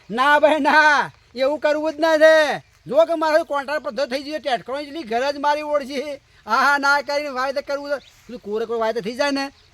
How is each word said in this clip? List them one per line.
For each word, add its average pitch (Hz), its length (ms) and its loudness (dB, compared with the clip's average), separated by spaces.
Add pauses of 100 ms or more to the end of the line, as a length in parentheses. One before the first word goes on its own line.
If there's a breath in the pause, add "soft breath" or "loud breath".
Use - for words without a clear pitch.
(100)
ના 277 280 4
ભાઈ, 294 200 6
ના, 285 520 4 (240)
એવું 269 240 0
કરવું 302 340 0
જ 294 80 -14
ના 320 160 2
છે. 311 420 4 (280)
જો 269 180 4
કે 330 100 0
મારો 320 300 0
કોન્ટ્રાક્ટ 285 380 -6
બધો 269 240 -4
થઈ 262 160 -6
ગયો, 294 160 -8
ટેટકવાની 254 460 -6
જેટલી 285 180 -12
ઘર 240 300 -4
જ 285 60 -8
મારી 294 240 -2
ઓળખી. 285 580 -6 (260 soft breath)
હા, 214 100 0
હા, 277 220 2
ના 285 220 2
કરીને 285 280 -4
વાવેતર 262 320 -4
કરવું 285 300 -8
છે. 285 60 -2
પેલું - 440 -18
કોરે 214 240 -6
કોઈ 226 140 -6
વાવેતર 220 220 -2
થઈ 208 120 -8
જાય 285 180 -2
ને 277 220 -4 (220)